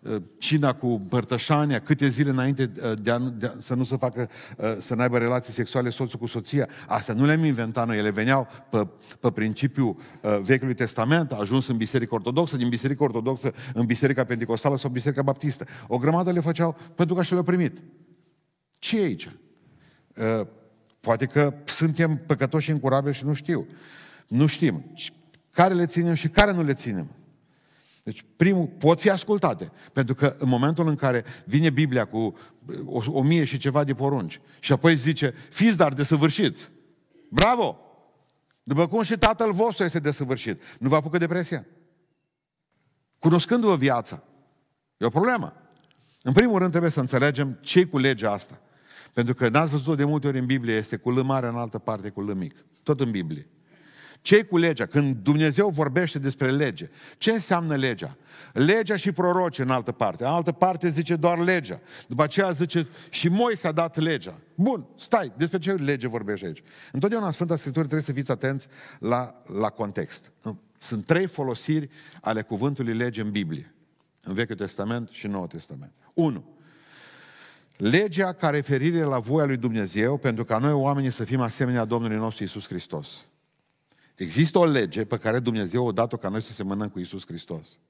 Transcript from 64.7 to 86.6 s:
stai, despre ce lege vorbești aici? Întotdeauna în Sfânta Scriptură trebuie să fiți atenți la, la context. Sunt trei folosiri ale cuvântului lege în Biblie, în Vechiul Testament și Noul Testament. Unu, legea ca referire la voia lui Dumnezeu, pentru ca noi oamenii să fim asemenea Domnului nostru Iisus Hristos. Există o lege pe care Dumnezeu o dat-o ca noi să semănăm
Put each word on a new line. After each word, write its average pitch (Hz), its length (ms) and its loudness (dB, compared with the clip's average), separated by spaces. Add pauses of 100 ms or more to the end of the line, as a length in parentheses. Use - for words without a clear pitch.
stai, 190 420 0
despre 165 220 -2
ce 170 120 -4
lege 139 360 -2
vorbești 104 380 -6
aici? 80 180 -10 (280)
Întotdeauna 208 360 0
în 156 60 -2
Sfânta 170 220 -2
Scriptură 151 300 -2
trebuie 147 200 -4
să 143 80 -6
fiți 135 180 -4
atenți 135 360 -4 (320)
la, 120 420 -2 (180)
la 107 100 0
context. 101 600 -8 (460)
Sunt - 280 -8
trei 180 220 2
folosiri 143 640 -4 (320)
ale 110 200 -2
cuvântului 117 520 -4
lege 113 280 -4
în 104 100 -4
Biblie, 82 420 -6 (500)
în 92 100 -8
Vechiul 113 220 -4
Testament 104 540 -6
și - 180 -12
Noul 95 200 -6
Testament. 71 440 -16 (220)
Unu, 147 440 -2 (1200)
legea 180 560 2
ca 160 160 0
referire 147 540 0
la 135 160 0
voia 139 260 0
lui 135 120 0
Dumnezeu, 113 600 0
pentru 117 280 -2
ca 110 120 0
noi 139 140 2
oamenii 139 400 0
să 120 120 -6
fim 120 160 -2
asemenea 123 460 0
Domnului 113 320 -2
nostru 110 260 -4
Iisus 95 240 -10
Hristos. - 580 -10 (880)
Există 120 420 0
o 175 80 6
lege 110 400 0
pe 113 120 -6
care 113 220 -2
Dumnezeu 117 460 -2
o 117 60 -2
dat-o 113 260 -2
ca 95 120 -6
noi 110 120 -4
să 113 100 -10
semănăm 101 380 -6